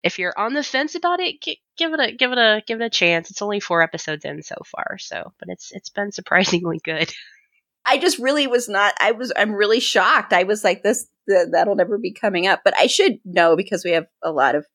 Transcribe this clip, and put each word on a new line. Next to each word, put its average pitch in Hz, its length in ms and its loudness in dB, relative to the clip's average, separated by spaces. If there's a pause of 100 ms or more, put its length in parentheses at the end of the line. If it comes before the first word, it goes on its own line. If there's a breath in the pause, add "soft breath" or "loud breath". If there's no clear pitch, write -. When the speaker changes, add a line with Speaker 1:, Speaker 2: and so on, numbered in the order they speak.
Speaker 1:
If 175 160 -4
you're 180 180 -6
on 220 160 -4
the 294 80 -2
fence 277 320 -4
about 349 240 -2
it, 370 240 -6
gi-, - 180 -10 (160)
give 330 160 -2
it 320 60 -4
a, 247 140 0
give 247 180 -2
it 254 80 -2
a, 214 280 4
give 226 140 -6
it 233 40 -2
a 233 60 -4
chance. 170 420 0
It's - 100 -8
only 208 160 -2
four 170 240 -2
episodes 160 420 -8
in 151 200 -12
so - 100 -12 (100)
far, - 340 -10
so, - 420 -12
but 180 80 -14
it's, - 240 -14
it's - 180 -16
been 202 220 -6
surprisingly 175 720 0
good. 160 280 -4 (380 loud breath)
<laughs> - 340 -20
Speaker 2:
I 269 140 4
just 330 200 2
really 277 280 0
was 240 220 0
not, 202 320 2
I 208 100 2
was, 233 240 -6
I'm 220 180 0
really 208 280 2
shocked. 226 520 2
I 180 120 6
was 208 180 -2
like, 190 220 2
"This, 214 240 0 (200)
th-, 180 220 4
that'll 170 240 2
never 202 240 0
be 214 140 -6
coming 185 340 -2
up." 190 180 2
But 196 140 4
I 277 80 6
should 349 380 2
know 170 320 4
because 190 260 -4
we 175 80 -2
have 165 160 0 (160)
a 165 80 -4
lot 139 240 2
of 151 200 -2